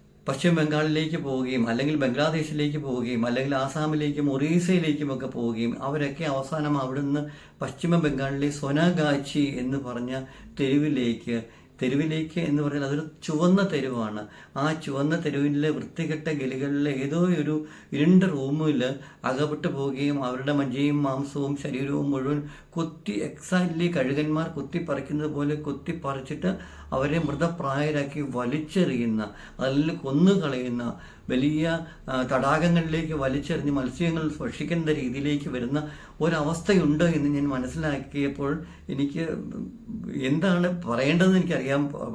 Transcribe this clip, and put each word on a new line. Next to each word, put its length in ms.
പശ്ചിമ 320
ബംഗാളിലേക്ക് 640
പോവുകയും 440
അല്ലെങ്കിൽ 340
ബംഗ്ലാദേശിലേക്ക് 800
പോവുകയും 420
അല്ലെങ്കിൽ 260
ആസാമിലേക്കും 720
ഒറീസയിലേക്കുമൊക്കെ 1000
പോവുകയും 400
അവരൊക്കെ 440
അവസാനം 480
അവിടുന്ന് 400
പശ്ചിമ 440
ബംഗാളിലെ 440
സൊനാഗാച്ചി 840
എന്ന് 160
പറഞ്ഞ 260
തെരുവിലേക്ക്, 800
തെരുവിലേക്ക് 580
എന്ന് 160
പറഞ്ഞാൽ 220
അതൊരു 160
ചുവന്ന 360
തെരുവാണ്. 480
ആ 20
ചുവന്ന 320
തെരുവിലെ 520
വൃത്തികെട്ട 500
ഗലികളിലെ 540
ഏതോ 140
ഒരു 140
ഇരുണ്ട 280
റൂമിൽ 460
അകപ്പെട്ടു 460
പോവുകയും 420
അവരുടെ 340
മജ്ജയും 460
മാംസവും 460
ശരീരവും 500
മുഴുവൻ 260
കൊത്തി, 360
exactly 640
കഴുകന്മാർ 640
കൊത്തി 320
പറിക്കുന്നത് 480
പോലെ 200
കൊത്തി 260
പറിച്ചിട്ട് 460
അവരെ 320
മൃതപ്രായരാക്കി 920
വലിച്ചെറിയുന്ന, 880
അല്ലെങ്കിൽ 440
കൊന്നുകളയുന്ന, 800
വലിയ, 320
ആ, 40
തടാകങ്ങളിലേക്ക് 920
വലിച്ചെറിഞ്ഞ് 540
മത്സ്യങ്ങൾ 500
ഭക്ഷിക്കുന്ന 580
രീതിയിലേക്ക് 560
വരുന്ന 260
ഒരവസ്ഥയുണ്ട് 800
എന്ന് 200
ഞാൻ 180
മനസ്സിലാക്കിയപ്പോൾ 960
എനിക്ക് 320
എന്താണ് 400
പറയേണ്ടതെന്ന് 560
എനിക്കറിയാൻ 420